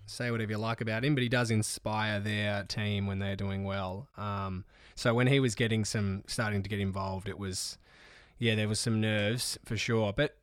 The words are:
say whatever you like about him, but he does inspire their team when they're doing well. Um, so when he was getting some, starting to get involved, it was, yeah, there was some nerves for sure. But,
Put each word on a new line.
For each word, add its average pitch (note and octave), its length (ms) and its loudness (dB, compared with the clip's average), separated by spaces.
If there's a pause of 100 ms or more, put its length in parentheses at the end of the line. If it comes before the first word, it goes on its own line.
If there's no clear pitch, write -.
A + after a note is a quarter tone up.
say B2 240 -4
whatever A2 220 -2
you G#2+ 60 -2
like A2+ 220 -2
about A2+ 240 0
him, D3+ 100 4
but B2+ 80 4
he A#2+ 60 2
does A#2+ 220 2
inspire G#2+ 720 0
their G#2 440 0
team G2+ 420 -2
when G2 120 0
they're G2 180 -2
doing G2 280 -2
well. G2 520 -4
Um, G2 480 -4 (300)
so A#2 200 2
when B2 120 4
he C#3 140 6
was B2 140 2
getting A2 300 2
some, G2 420 -2
starting G#2 360 0
to G2 60 -8
get G#2 120 -2
involved, F#2+ 480 -4
it F#2+ 100 -8
was, F#2+ 400 -6 (600)
yeah, A2+ 160 2
there G#2+ 140 2
was G#2+ 100 0
some A2 220 2
nerves G#2+ 640 0
for A2+ 120 -4
sure. A2 360 2
But, D3 300 0